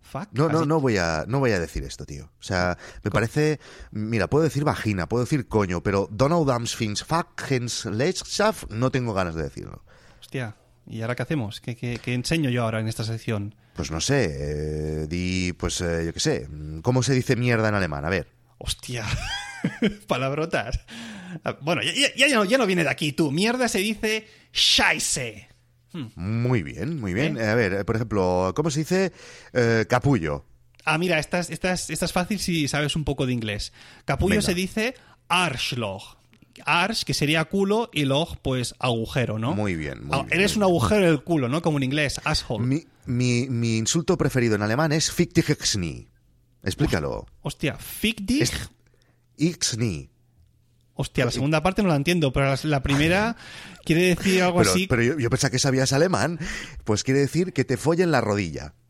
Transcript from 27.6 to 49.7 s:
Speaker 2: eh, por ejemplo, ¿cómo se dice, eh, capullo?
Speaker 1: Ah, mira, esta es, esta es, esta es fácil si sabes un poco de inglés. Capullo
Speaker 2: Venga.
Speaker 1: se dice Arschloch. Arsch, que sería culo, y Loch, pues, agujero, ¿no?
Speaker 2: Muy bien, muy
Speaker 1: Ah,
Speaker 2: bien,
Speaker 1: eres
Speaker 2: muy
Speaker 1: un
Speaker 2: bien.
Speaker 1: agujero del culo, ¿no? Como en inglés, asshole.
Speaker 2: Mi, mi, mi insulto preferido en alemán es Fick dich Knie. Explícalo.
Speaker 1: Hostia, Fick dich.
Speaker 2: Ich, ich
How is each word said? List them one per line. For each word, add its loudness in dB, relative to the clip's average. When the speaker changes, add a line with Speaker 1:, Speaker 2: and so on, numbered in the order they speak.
Speaker 2:
eh, -2
por 0
ejemplo, 2
¿cómo 0
se -2
dice, 0
eh, 4
capullo? 2
Speaker 1:
Ah, 2
mira, 2
esta -2
es, -4
esta -2
es, -4
esta -2
es -4
fácil -2
si 0
sabes -2
un -2
poco -2
de 0
inglés. -4
Capullo 0
Speaker 2:
Venga. 4
Speaker 1:
se 0
dice -2
Arschloch. -2
Arsch, 0
que -2
sería 2
culo, 0
y 0
Loch, 0
pues, -2
agujero, 0
¿no? -2
Speaker 2:
Muy 0
bien, -6
muy -2
Speaker 1:
Ah, -2
Speaker 2:
bien, 0
Speaker 1:
eres 2
Speaker 2:
muy 2
Speaker 1:
un 6
Speaker 2:
bien. 4
Speaker 1:
agujero 4
del 4
culo, 2
¿no? 0
Como 2
en 2
inglés, 0
asshole. -2
Speaker 2:
Mi, 0
mi, 2
mi 0
insulto 2
preferido 2
en 0
alemán 2
es 0
Fick 0
dich 2
Knie. -4
Explícalo. 0
Speaker 1:
Hostia, -4
Fick -4
dich. 2
Speaker 2:
Ich, -2
ich 0